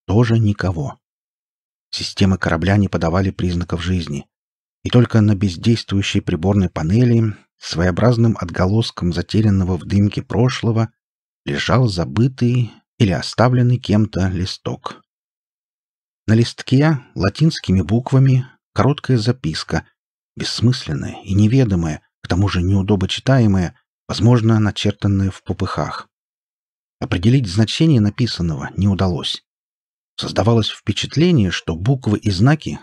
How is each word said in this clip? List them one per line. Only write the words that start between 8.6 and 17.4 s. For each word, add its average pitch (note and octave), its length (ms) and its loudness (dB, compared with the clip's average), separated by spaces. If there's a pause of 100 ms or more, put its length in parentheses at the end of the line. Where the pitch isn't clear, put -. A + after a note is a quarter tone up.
затерянного F#2+ 640 0
в - 80 -12
дымке G2 360 0
прошлого, A2+ 680 -2 (540)
лежал G2 420 0
забытый A#2 840 -2 (280)
или G2 120 4
оставленный B2 680 0
кем-то G#2 500 0
листок. - 720 -8 (1300)
На G#2+ 60 2
листке C3 680 2 (160)
латинскими F#2+ 680 0